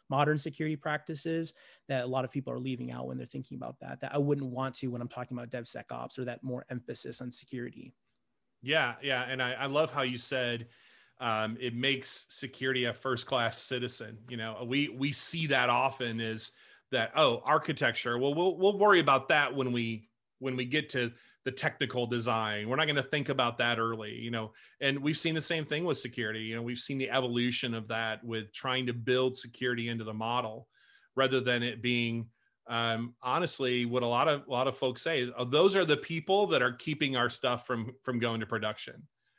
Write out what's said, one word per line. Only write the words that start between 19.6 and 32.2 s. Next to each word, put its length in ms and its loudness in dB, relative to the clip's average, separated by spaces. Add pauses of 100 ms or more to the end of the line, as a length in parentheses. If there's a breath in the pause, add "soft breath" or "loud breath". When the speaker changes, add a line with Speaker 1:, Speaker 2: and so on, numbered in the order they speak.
Speaker 2:
we, 360 -2 (300)
when 180 -4
we 80 -2
get 260 0
to 220 0 (320 soft breath)
the 60 -2
technical 560 -2
design. 600 0
We're 80 0
not 100 2
gonna 160 0
think 280 -2
about 280 0
that 200 2
early," 360 -4
you 160 -8
know? 220 -4 (280 loud breath)
And 200 0
we've 180 0
seen 160 0
the 60 0
same 260 -2
thing 180 -2
with 140 0
security. 420 -6
You 140 -6
know, 80 -4
we've 160 -6
seen 200 -6
the 120 -2
evolution 640 0
of 140 -6
that 360 -4
with 280 -6
trying 340 -2
to 60 0
build 440 2
security 520 -4
into 160 -4
the 100 -6
model 540 -2 (480 soft breath)
rather 240 4
than 240 2
it 180 -4
being, 460 0 (400)